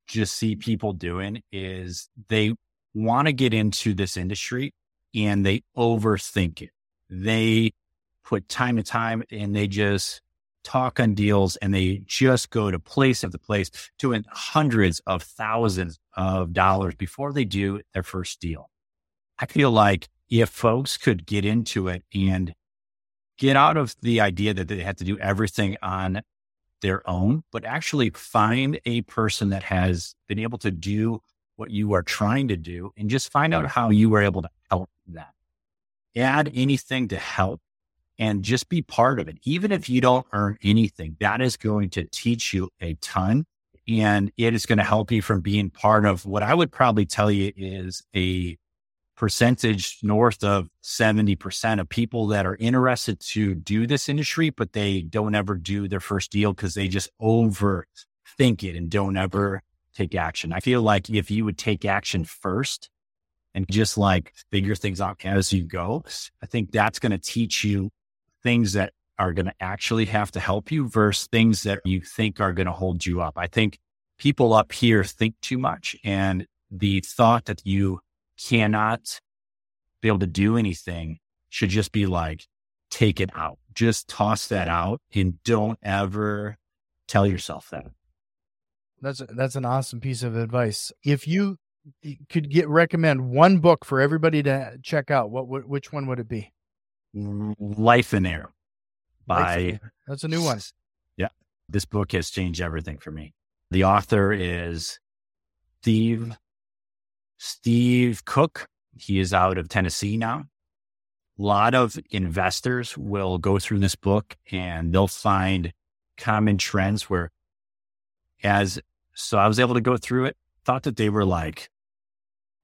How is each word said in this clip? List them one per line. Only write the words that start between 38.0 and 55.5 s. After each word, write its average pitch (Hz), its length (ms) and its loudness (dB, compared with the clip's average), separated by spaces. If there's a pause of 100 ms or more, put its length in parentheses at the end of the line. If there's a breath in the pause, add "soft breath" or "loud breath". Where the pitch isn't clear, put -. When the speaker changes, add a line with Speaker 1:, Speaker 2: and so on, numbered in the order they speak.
Speaker 1:
and 107 240 0
just 113 260 -2
be 170 140 -2
part 123 380 2
of 80 80 -6
it. 78 160 -14
Even 180 280 -2
if 180 160 -4
you 123 120 2
don't 127 320 4
earn 104 300 -2
anything, 101 580 2
that 104 200 0
is 127 160 0
going 104 340 -2
to 87 140 -4
teach - 480 -4
you 92 160 -2 (120)
a 82 140 -6
ton, 104 500 -2 (440)
and 104 480 2
it 117 180 2
is 110 120 -2
gonna 107 180 4
help 107 260 2
you 110 120 2
from 101 180 0
being 98 300 0
part 107 340 2
of 98 220 0
what 101 160 -4
I 113 120 0
would 170 180 0
probably 107 340 2
tell 104 240 0
you 101 260 0
is 95 460 -10 (120)
a 90 420 -2 (600)
percentage 113 840 0
north 107 420 2
of 101 240 0 (140)
seventy 107 540 2
percent 107 440 -4
of 87 80 -6
people 117 400 -2
that 104 160 2
are 90 120 -2
interested 123 640 0
to 101 340 0
do 104 320 -2
this 139 240 0
industry, 151 400 0
but 104 220 -4
they 98 300 0
don't 107 320 -2
ever 104 200 0